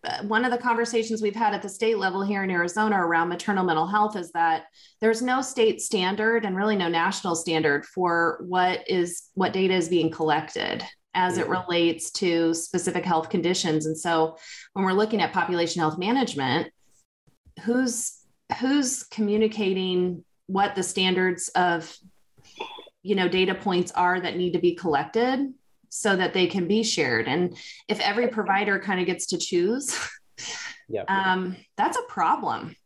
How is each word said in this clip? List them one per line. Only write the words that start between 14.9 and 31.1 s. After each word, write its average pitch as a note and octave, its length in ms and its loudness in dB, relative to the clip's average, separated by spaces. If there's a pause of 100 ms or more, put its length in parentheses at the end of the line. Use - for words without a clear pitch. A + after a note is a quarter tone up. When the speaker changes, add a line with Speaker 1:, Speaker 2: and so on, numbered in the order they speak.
Speaker 1:
looking A3 260 2
at D#3+ 140 0
population F3 460 0
health D#3+ 180 0
management, F3+ 760 0 (920)
who's, A#3+ 560 -2 (400)
who's C4 420 0
communicating F#3+ 1200 0 (220)
what G3 300 0
the F#3 80 -2
standards F#3 720 0
of, E3+ 360 2 (1120)
you G3 140 0
know, F#3 120 2
data F#3 280 2
points F3+ 380 0
are F3+ 260 4
that F3 180 -4
need F3+ 160 0
to F3+ 60 2
be F3 160 2
collected A#3 760 0 (380)
so G3 260 0
that F#3 200 0
they F#3 100 4
can F3 220 0
be G#3+ 160 4
shared? B2 440 0
And F3 300 0 (300)
if G3+ 120 -2
every A3 280 0
provider G3 500 0
kinda F#3 260 -2
gets F3+ 240 -2
to F3 120 -4
choose, G#3+ 580 0 (500)
<laughs> - 400 -12
Speaker 2:
Yeah. G#2 200 -4
Speaker 1:
um, F#3 480 0 (220)